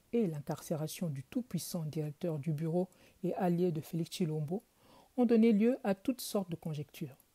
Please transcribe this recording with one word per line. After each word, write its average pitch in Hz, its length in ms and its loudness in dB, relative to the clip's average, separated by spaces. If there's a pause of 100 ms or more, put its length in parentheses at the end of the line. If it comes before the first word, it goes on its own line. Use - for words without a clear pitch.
(120)
et 233 140 2
l'incarcération 156 840 -4
du 135 140 -6
tout-puissant 180 600 -4
directeur 151 540 -4
du 160 140 -2
bureau 165 360 0 (360)
et 175 100 0
allié 180 380 2
de 156 80 -2
Félix 165 300 -4
Tshilombo 156 520 -2 (540)
ont 247 100 4
donné 226 260 8
lieu 226 320 6
à 196 100 2
toutes - 260 -2
sortes 190 300 -4
de 165 60 -4
conjectures. 147 600 -8 (180)